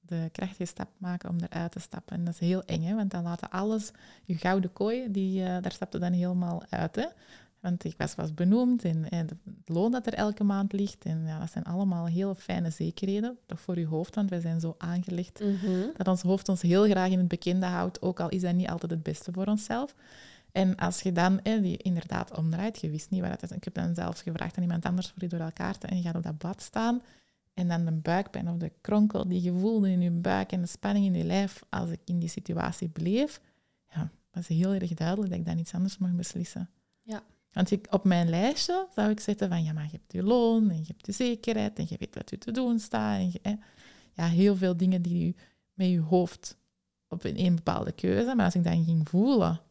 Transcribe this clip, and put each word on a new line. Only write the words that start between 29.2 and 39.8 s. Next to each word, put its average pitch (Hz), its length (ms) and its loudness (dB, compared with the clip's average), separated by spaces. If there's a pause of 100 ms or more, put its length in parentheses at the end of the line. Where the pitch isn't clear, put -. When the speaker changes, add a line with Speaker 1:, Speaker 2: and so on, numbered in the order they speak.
Speaker 1:
die 180 140 0
je 175 120 0
voelde 196 360 2
in 180 120 4
je 175 100 4
buik 185 400 0
en 185 100 0
de 175 60 -2
spanning 202 380 2
in 185 80 4
je 165 100 2
lijf, 190 460 0
als 175 200 -4
ik 170 160 -6
in 175 140 0
die 165 100 -2
situatie - 600 -4
bleef, 196 520 0 (520)
ja, 156 160 -4 (220)
was 175 160 -8
heel 180 260 2
erg 180 200 -2
duidelijk 185 360 -2
dat 175 100 -2
ik 165 60 -4
dan 165 120 -2
iets 165 160 -4
anders 185 240 -2
mag 180 180 0
beslissen. 175 540 -6 (320)
Speaker 2:
Ja. 214 220 -10 (280)
Speaker 1:
Want - 200 2
ik, 202 180 0
op 202 140 2
mijn 175 260 4
lijstje 302 640 0
zou 214 160 2
ik 214 100 0
zetten 202 300 -2
van, 170 140 0
ja, 156 100 -2
maar 156 100 -4